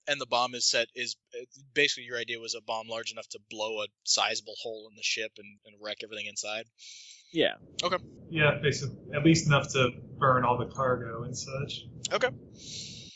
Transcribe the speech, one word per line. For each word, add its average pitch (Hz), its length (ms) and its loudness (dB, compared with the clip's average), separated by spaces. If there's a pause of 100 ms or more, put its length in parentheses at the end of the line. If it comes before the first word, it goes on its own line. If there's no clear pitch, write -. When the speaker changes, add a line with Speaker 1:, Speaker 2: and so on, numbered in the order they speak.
Speaker 1:
And 143 140 0
the 127 60 -4
bomb 123 280 2
is 120 140 2
set, 117 260 2
is, 123 220 -6 (180)
uh, 123 80 -10 (300)
basically 143 320 2
your 120 140 -6
idea 117 220 -4
was 113 140 -6
a 113 60 -8
bomb 110 280 -4
large 113 220 -6
enough 110 180 -10
to 110 100 -14 (120)
blow 110 300 -2
a 104 60 -2 (180)
sizable 107 560 2
hole 110 300 -10
in 104 60 -20
the 107 60 -12
ship 110 360 -2
and, 101 80 -18 (180)
and 107 180 -20
wreck 104 220 -6
everything 104 220 -10
inside? 104 400 -6 (680)
Speaker 2:
Yeah. 110 220 2 (280)
Speaker 1:
Okay. 180 140 2 (320)
Speaker 3:
Yeah, 147 340 4
basically, 135 360 0 (160)
at 147 100 0
least 165 220 8
enough 143 260 6
to 127 200 4 (260)
burn 127 260 6
all 120 140 4
the 117 80 0
cargo 120 560 -2
and 123 120 -6
such. - 520 -6 (260)
Speaker 1:
Okay. 214 160 2 (880)